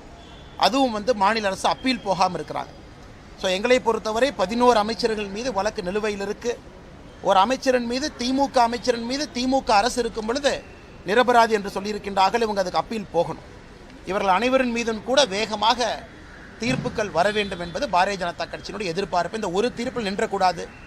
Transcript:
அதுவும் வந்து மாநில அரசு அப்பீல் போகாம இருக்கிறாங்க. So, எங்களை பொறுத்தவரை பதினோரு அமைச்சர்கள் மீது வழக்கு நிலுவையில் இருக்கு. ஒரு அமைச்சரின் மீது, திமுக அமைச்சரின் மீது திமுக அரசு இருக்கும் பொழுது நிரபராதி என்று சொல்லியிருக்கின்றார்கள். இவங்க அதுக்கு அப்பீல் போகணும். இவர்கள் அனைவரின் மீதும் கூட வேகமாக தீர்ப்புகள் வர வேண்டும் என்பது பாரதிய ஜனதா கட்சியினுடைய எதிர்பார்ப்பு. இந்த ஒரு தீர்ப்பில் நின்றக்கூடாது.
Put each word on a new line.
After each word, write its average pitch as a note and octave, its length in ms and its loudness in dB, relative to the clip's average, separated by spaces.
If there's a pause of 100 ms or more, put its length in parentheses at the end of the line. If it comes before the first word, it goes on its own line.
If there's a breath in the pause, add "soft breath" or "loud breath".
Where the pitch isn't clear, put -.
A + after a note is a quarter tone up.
(580)
அதுவும் B3 340 4
வந்து G#3+ 240 -2
மாநில G#3 320 2
அரசு F#3+ 220 0
அப்பீல் B3 300 -2
போகாம F#3 380 0
இருக்கிறாங்க. C#3 420 -10 (580)
So, F#3+ 140 -2
எங்களை A#3 280 4
பொறுத்தவரை A3 520 0
பதினோரு A#3 480 2
அமைச்சர்கள் G#3+ 480 -2
மீது A3 260 -6
வழக்கு G3 300 -4
நிலுவையில் G#3 380 -4
இருக்கு. G#3 380 -6 (640)
ஒரு F#3+ 180 6
அமைச்சரின் B3+ 460 2
மீது, B3+ 340 -4
திமுக C4+ 380 0
அமைச்சரின் A#3 480 2
மீது C#4 280 -4
திமுக B3+ 380 0
அரசு A3+ 280 4
இருக்கும் A3+ 260 -4
பொழுது A#3+ 380 0 (420)
நிரபராதி A3+ 440 6
என்று G3+ 320 -2
சொல்லியிருக்கின்றார்கள். G3+ 600 0
இவங்க G#3 200 0
அதுக்கு F3+ 180 -2
அப்பீல் G#3+ 320 -4
போகணும். D#3+ 320 -2 (640)
இவர்கள் G3 240 0
அனைவரின் B3 420 2
மீதும் A3+ 320 -4
கூட C4+ 220 4
வேகமாக G#3+ 800 0 (560)
தீர்ப்புகள் A#3 500 -2
வர F3 220 2
வேண்டும் G3+ 280 -4
என்பது F3 280 -6
பாரதிய G3 300 2
ஜனதா F3 300 -6
கட்சியினுடைய F#3 360 -10
எதிர்பார்ப்பு. F#3 520 -2
இந்த G#3 160 -4
ஒரு A3 220 0
தீர்ப்பில் A#3+ 320 -6
நின்றக்கூடாது. F#3+ 640 -2 (200)